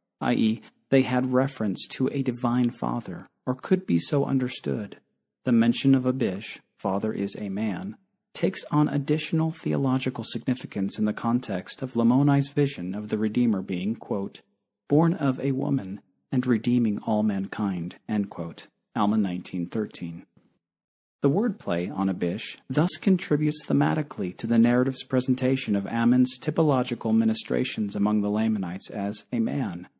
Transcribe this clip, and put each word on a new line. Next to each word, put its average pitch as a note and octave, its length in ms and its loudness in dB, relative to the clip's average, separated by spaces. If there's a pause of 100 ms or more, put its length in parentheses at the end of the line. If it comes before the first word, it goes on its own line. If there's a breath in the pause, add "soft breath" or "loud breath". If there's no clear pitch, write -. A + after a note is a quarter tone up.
(200)
i B2 140 0
e, A2 260 0 (300 loud breath)
they C3+ 120 6
had B2+ 300 0
reference B2+ 600 -2
to C3 160 -2
a C#3 140 -4
divine A#2+ 480 0
father, A#2+ 560 -6 (200)
or B2+ 80 -2
could - 320 -2
be E3+ 120 2
so D3 280 0
understood, C3+ 720 -4 (460)
the B2 80 0
mention A#2+ 420 4
of B2+ 80 4
Abish, A#2 560 -2 (200)
"Father G#2 320 -2
is G2+ 280 -4
a G#2 100 -6
man," F3 480 -4 (380)
takes - 360 -2
on D3+ 180 2
additional D#3 640 0
theological C3+ 720 -2
significance - 720 -4
in G#2+ 80 2
the G#2+ 80 0
context A#2 640 -4
of C3 140 -6
Lamoni's C3+ 560 4
vision F#2+ 440 -2
of G#2+ 140 -6
the A2 100 -2
Redeemer G#2+ 440 2
being, F#2+ 320 -2
quote, G2 480 -6 (440)
"born D#3+ 280 4
of C3 260 0
a C#3 120 0
woman A#2+ 500 -2 (280)
and B2+ 160 0
redeeming A#2 580 2
all G#2+ 180 2
mankind," G2 720 -2 (120)
end G#2 200 0
quote, - 380 -10 (280)
Alma G#2 220 2
nineteen F2+ 500 -2
thirteen. F2+ 600 -8 (960)
The C#3+ 60 4
wordplay A2 680 0
on F#2+ 140 2
Abish F2+ 480 -2 (140)
thus D3 260 2
contributes D#3 720 0
thematically C#3+ 720 0
to - 80 -6
the A2+ 120 4
narrative's B2 440 4
presentation B2+ 720 0
of G2 100 -2
Ammon's A#2+ 520 4
typological B2+ 760 0
ministrations A2+ 800 0
among G#2 280 2
the G#2 80 0
Lamanites G#2 580 -2
as G#2 420 -6
a B2 80 -2
man, A2+ 480 -4 (140)